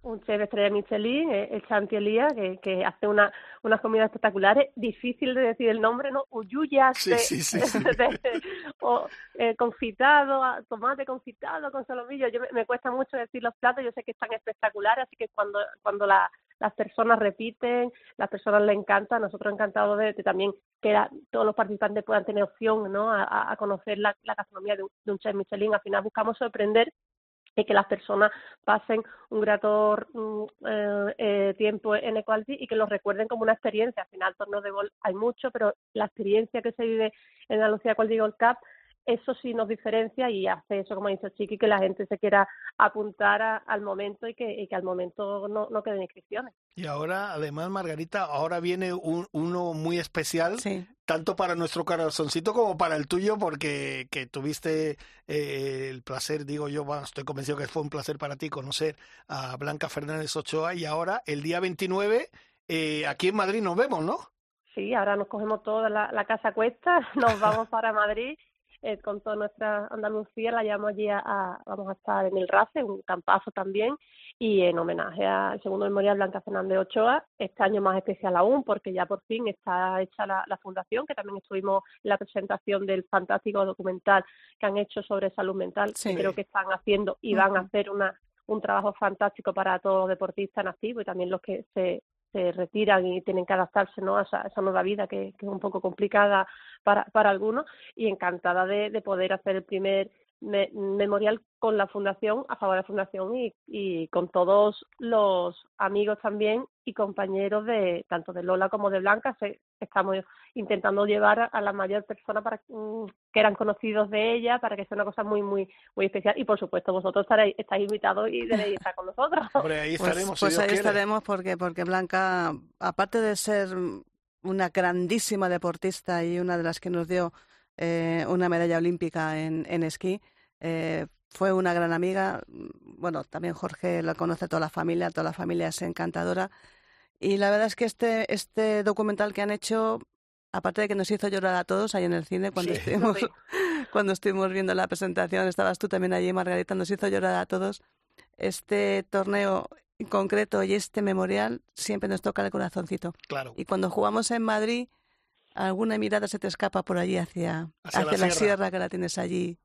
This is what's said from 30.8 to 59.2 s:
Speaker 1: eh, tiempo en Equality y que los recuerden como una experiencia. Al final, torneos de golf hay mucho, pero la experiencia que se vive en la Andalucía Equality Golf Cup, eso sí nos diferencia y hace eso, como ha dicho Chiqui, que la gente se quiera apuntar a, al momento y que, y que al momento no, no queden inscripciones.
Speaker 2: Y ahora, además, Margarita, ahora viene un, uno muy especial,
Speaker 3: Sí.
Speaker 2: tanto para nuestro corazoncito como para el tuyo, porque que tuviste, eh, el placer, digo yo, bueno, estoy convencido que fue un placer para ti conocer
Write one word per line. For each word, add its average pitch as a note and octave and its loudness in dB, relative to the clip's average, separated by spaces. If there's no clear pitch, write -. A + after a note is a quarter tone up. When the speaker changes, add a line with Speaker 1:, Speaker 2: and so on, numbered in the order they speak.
Speaker 1:
eh, G3+ 2
tiempo G#3+ 2
en A3 -2
Equality A3 -2
y B3+ -10
que A3+ -4
los G#3+ 2
recuerden G3+ -2
como A3+ -4
una A3 2
experiencia. A3 -2
Al - -12
final, F#3 -4
torneos G3+ -6
de G3+ -6
golf G3+ -6
hay F#3+ -2
mucho, A#3+ -2
pero A3 0
la G#3+ 0
experiencia A3 0
que A#3 -2
se A#3+ -4
vive A3 2
en G#3+ 2
la G#3+ 4
Andalucía G#3+ 2
Equality A3 2
Golf G#3+ 2
Cup, A#3+ 6
eso B3 0
sí A#3+ -4
nos A3 0
diferencia A3+ 0
y F#3+ -2
hace F#3+ -2
eso, G3 -8
como G3+ -4
ha G3 2
dicho F#3+ -4
Chiqui, G#3 -4
que - 2
la G#3 6
gente F#3+ 0
se - -4
quiera G3+ 4
apuntar G#3 2
a, A3 0
al G#3 -4
momento G3+ -6
y A#3 -10
que, A3+ -6
y G3+ -8
que G3 -6
al F#3 -2
momento G3 -4
no, G#3 -4
no G#3+ -2
queden G#3 -4
inscripciones. G#3 -12
Speaker 2:
Y F3+ -10
ahora, E3+ -4
además, D3+ -6
Margarita, F3 -4
ahora D#3 -2
viene F3+ -2
un, E3+ -4
uno E3+ -2
muy E3 -2
especial, E3+ -2
Speaker 3:
Sí. F#3+ -4
Speaker 2:
tanto E3 -2
para F3+ 0
nuestro E3+ -2
corazoncito E3 0
como A3 2
para D#3+ 2
el C#3+ -4
tuyo, G3+ 2
porque C#3+ -4
que C3 -6
tuviste, D3+ -2
eh, C#3 -4
el B2+ -12
placer, C#3+ -6
digo D3 -6
yo, C#3+ -4
bueno, C#3+ -6
estoy C#3 -12
convencido C#3 -6
que C#3+ -6
fue D#3+ -4
un D3 -6
placer D3 -6
para C#3+ -8
ti D#3 -8
conocer C#3+ -4